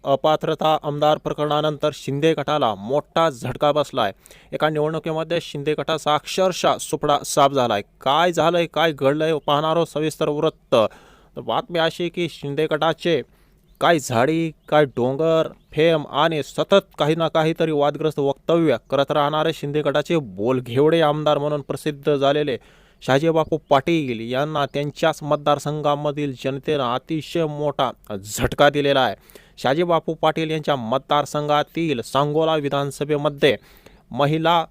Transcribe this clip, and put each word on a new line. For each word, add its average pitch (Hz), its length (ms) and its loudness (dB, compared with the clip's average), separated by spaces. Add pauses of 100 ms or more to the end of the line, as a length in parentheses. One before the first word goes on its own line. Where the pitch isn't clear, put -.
अपात्रता 156 760 0
आमदार 151 360 0
प्रकरणानंतर 151 760 -2
शिंदे 143 380 0
गटाला 143 440 0
मोठा 147 540 -2
झटका 127 420 -2
बसलाय. 135 400 -2 (400)
एका 151 160 0
निवडणुकीमध्ये 160 760 -2
शिंदे 147 320 -4
गटाचा 147 400 -2
अक्षरशः 170 680 0
सुपडा 147 440 -2
साफ 139 280 2
झालाय. 117 300 0 (180)
काय 160 320 2
झालंय, 165 340 2
काय 160 260 0
घडलंय, 151 420 0 (120)
पाहणार 156 300 2
आहोत 170 100 2
सविस्तर 151 420 -4
वृत्त. 147 460 -2
तर - 680 -2
बातमी 131 380 -4
अशी 165 300 0
की 170 220 -4
शिंदे 143 360 -4
गटाचे 156 540 0 (600)
काय 165 180 4
झाडी, 151 520 0 (180)
काय 151 180 4
डोंगर, 147 600 0 (240)
फेम 160 400 2
आणि 156 300 0
सतत - 560 0
काही 151 160 2
ना 165 140 0
काहीतरी 160 440 0
वादग्रस्त 147 460 0
वक्तव्य 147 580 2 (140)
करत 139 200 0
राहणारे 151 420 0
शिंदे 147 300 -4
गटाचे 147 340 0 (200)
बोलघेवडे 127 680 2
आमदार 151 360 2
म्हणून 147 220 -2
प्रसिद्ध 147 560 -4
झालेले 139 400 0 (460)
शहाजीबापू 156 540 2 (140)
पाटील 139 520 2
यांना 143 440 -2
त्यांच्याच 147 560 -2
मतदारसंघामधील 147 1080 -2 (120)
जनतेनं 139 400 -2
अतिशय 151 640 -4
मोठा 147 440 -2 (220)
झटका 107 580 0
दिलेला 139 300 2
आहे. 110 140 2 (440)
शहाजीबापू 160 560 0
पाटील 156 360 0
यांच्या 156 260 0
मतदारसंघातील 147 1300 -2
सांगोला 151 540 0
विधानसभेमध्ये 143 1000 0 (560)
महिला 160 600 2